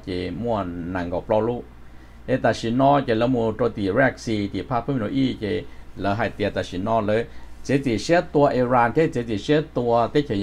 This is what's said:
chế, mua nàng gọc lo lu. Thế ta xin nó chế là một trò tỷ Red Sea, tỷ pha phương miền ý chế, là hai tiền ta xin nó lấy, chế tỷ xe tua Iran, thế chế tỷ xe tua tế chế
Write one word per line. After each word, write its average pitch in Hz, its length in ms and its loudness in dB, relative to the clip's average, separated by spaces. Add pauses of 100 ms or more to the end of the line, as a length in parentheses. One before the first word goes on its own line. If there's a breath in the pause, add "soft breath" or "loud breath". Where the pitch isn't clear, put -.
chế, 92 260 -4
mua 104 340 -2
nàng 87 460 -6
gọc 87 200 -4
lo 107 100 4
lu. 120 220 -2 (640 loud breath)
Thế 127 100 0
ta 120 160 2
xin 117 260 0
nó 139 220 6
chế 120 140 0
là 117 120 2
một 113 320 0
trò 120 100 2
tỷ 107 180 -2
Red 117 340 2
Sea, 110 160 -2 (160)
tỷ 92 100 -4
pha 120 180 -2
phương 135 180 -4
miền 104 120 -2
ý 127 300 0
chế, 92 220 -2 (340 loud breath)
là 98 180 0
hai 107 160 0
tiền 101 220 -2
ta 95 100 -2
xin 92 220 -6
nó 113 160 2
lấy, 107 240 0 (400 loud breath)
chế 135 140 2
tỷ 120 200 0
xe 170 220 2
tua 147 260 2
Iran, 120 460 4
thế 156 220 4
chế 120 80 0
tỷ 113 160 -2
xe 151 240 2 (120)
tua 117 380 2
tế 151 100 4
chế 131 200 -4